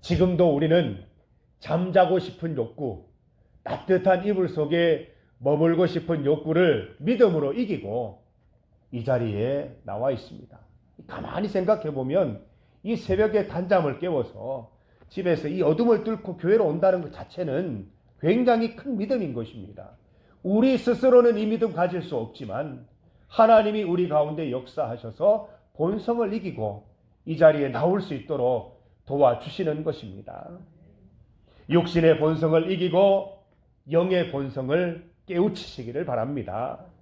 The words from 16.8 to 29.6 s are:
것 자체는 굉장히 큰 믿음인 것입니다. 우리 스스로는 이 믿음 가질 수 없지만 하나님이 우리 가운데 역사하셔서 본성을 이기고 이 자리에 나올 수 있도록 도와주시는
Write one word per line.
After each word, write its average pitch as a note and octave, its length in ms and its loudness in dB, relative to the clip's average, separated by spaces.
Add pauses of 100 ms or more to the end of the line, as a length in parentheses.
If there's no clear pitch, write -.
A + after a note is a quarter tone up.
것 C#3+ 100 -12
자체는 C#3 760 -6 (320)
굉장히 A3+ 560 2
큰 C4+ 200 -8
믿음인 G3 380 -2
것입니다. G#2 640 -12 (480)
우리 A3+ 340 4
스스로는 A#3+ 580 6
이 G#3+ 100 -2
믿음 A3 260 0
가질 F3 300 -2
수 D3 140 -8
없지만 A#2+ 680 -8 (400)
하나님이 G#3+ 560 4
우리 F3 260 -2
가운데 D3+ 440 -2
역사하셔서 C3 960 -4 (260)
본성을 G#3 580 -2
이기고 A2+ 540 -6 (380)
이 D#3+ 120 -6
자리에 D3 340 6
나올 F3 300 0
수 - 140 -8
있도록 B2+ 680 -4 (200)
도와주시는 D3 800 0